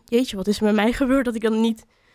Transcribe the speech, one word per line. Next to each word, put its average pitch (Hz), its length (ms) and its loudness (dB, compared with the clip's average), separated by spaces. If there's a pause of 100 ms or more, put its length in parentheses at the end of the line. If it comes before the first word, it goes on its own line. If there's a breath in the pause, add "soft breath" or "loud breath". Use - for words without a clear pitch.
"Jeetje, 240 300 -2
wat 190 120 -4
is 208 120 0
er 214 60 0
met 208 100 4
mij 214 180 2
gebeurd 269 320 0
dat 233 100 -4
ik 226 60 -6
dan 220 200 0
niet 226 240 -2 (300)